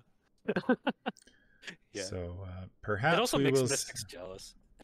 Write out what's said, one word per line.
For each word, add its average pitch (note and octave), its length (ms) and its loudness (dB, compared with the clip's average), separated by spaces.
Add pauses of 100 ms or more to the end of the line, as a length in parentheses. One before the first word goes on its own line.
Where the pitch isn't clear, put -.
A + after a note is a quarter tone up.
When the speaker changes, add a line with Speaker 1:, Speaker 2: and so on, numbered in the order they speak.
(460)
Speaker 1:
<laughs> - 460 2 (1000)
Yeah. G2+ 100 -6
Speaker 2:
So, F#2 440 -6
uh, F#2 180 -10
Speaker 1:
It F#2 60 -14 (120)
Speaker 2:
perhaps C3 360 4
Speaker 1:
also A#3+ 200 2
Speaker 2:
we C#3 60 4
Speaker 1:
makes C3+ 140 6
Speaker 2:
will C3 60 4
s- A#2 80 2
Speaker 1:
Mystics - 320 -2
jealous. F#2 500 -12 (300)